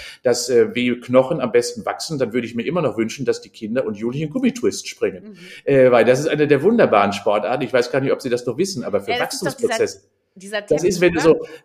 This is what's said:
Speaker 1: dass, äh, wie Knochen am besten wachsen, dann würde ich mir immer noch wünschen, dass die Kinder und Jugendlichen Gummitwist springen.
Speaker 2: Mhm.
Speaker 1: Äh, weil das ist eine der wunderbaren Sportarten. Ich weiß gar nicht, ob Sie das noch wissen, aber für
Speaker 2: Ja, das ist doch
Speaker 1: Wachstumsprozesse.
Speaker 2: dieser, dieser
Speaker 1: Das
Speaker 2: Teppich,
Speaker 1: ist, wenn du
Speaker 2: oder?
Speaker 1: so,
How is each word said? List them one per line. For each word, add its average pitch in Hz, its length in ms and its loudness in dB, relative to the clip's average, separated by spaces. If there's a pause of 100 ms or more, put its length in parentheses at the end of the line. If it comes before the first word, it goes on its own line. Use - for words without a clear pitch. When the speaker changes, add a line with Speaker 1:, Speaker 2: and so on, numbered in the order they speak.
(220)
Speaker 1:
dass, 120 260 0
äh, 113 260 4
wie 123 240 -2
Knochen 131 420 2
am 120 120 -4
besten 120 340 0
wachsen, 131 320 -8
dann 117 140 -2
würde 120 140 -4
ich 104 80 -12
mir 117 120 -4
immer 165 160 -2
noch 113 140 -2
wünschen, 113 280 -4
dass 117 160 -2
die - 100 -20
Kinder 117 360 -4
und 107 100 -6
Jugendlichen 131 360 -6
Gummitwist - 560 -2
springen. - 360 -6
Speaker 2:
Mhm. - 120 -20 (280)
Speaker 1:
Äh, 131 280 6
weil 113 120 6
das 127 140 4
ist 151 100 -2
eine 147 200 0
der 139 140 4
wunderbaren 113 500 4
Sportarten. 107 500 -2
Ich 120 100 -6
weiß 120 200 2
gar 139 80 0
nicht, 135 120 0
ob - 80 -2
Sie 127 100 -6
das 120 140 -2
noch 117 140 -6
wissen, 170 240 -4
aber 98 200 -2
für 226 100 -6
Speaker 2:
Ja, 240 60 -2
das 247 160 -4
ist - 80 -8
doch - 60 -4
Speaker 1:
Wachstumsprozesse. 226 500 -2
Speaker 2:
dieser, - 100 -20 (260)
dieser 202 280 -8
Speaker 1:
Das - 60 -20
Speaker 2:
Teppich, 165 200 0
Speaker 1:
ist, 175 140 -2
wenn 175 100 4
du 160 80 -2
Speaker 2:
oder? 156 200 4
Speaker 1:
so, - 60 -10 (180)